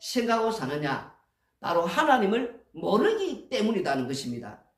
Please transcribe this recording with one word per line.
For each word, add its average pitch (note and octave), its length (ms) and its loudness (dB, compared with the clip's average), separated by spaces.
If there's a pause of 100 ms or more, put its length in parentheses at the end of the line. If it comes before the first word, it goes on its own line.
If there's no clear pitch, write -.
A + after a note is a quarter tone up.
생각하고 A3+ 520 0
사느냐? C#3 640 -4 (440)
바로 E3+ 220 2
하나님을 A#3 920 2
모르기 C4+ 760 0
때문이라는 E3+ 580 0
것입니다. A#2+ 560 -8 (160)